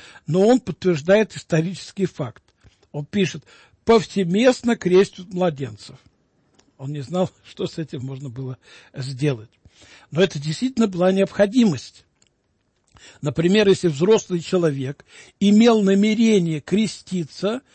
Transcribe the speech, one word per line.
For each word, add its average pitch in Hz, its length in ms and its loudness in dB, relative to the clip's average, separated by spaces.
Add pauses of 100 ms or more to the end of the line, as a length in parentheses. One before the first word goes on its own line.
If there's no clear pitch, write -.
(280)
но 185 180 2
он 247 140 4
подтверждает 180 800 0
исторический 170 720 -4
факт. - 360 -10 (480)
Он 147 140 -10
пишет: 190 400 -4 (400)
«Повсеместно 220 880 2
крестят 185 580 0
младенцев». 139 640 -6 (800)
Он 139 160 -12
не 147 80 -10
знал, 170 360 -4
<laughs> - 60 -20
что - 240 -8
с - 100 -10
этим 151 240 -10
можно 135 280 -12
было 131 280 -12 (360)
сделать. 131 560 -4 (640)
Но 147 100 0
это 175 180 0
действительно 226 480 -2
была 185 240 0
необходимость. 196 920 0 (1160)
Например, 175 460 2
если 185 200 2
взрослый 175 540 0
человек 143 640 -4 (340)
имел 214 420 6
намерение 202 800 2
креститься, 190 1040 -6 (140)